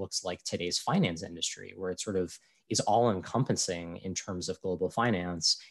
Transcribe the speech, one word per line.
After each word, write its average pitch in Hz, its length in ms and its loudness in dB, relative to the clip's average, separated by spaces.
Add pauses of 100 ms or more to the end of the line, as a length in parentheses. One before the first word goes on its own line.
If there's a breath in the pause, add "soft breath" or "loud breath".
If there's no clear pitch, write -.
looks - 180 -4 (100)
like 90 160 -4
today's 87 340 -2
finance 110 520 2
industry, 95 460 -6
where 92 140 -4
it 90 100 -4
sort 101 160 -2
of 90 100 2 (440 soft breath)
is 107 100 2
all 117 300 6
encompassing 87 960 0
in 92 80 -2
terms 90 340 -6
of 90 140 -4
global 95 260 0
finance. 90 680 2 (120)